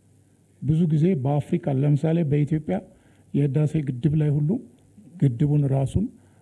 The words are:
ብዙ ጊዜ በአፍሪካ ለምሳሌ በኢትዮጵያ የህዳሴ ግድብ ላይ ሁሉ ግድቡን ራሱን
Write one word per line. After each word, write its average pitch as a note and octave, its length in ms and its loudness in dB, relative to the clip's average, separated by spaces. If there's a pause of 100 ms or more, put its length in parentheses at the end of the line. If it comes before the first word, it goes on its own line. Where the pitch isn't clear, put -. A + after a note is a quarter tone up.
(600)
ብዙ D#3 240 0
ጊዜ D#3 200 2 (100)
በአፍሪካ C#3+ 580 -2
ለምሳሌ D3 500 2
በኢትዮጵያ D3 520 0 (580)
የህዳሴ C#3+ 480 0
ግድብ C3+ 340 -2
ላይ D3+ 140 2
ሁሉ D3 200 0 (680)
ግድቡን C#3+ 500 2
ራሱን C3+ 380 0 (360)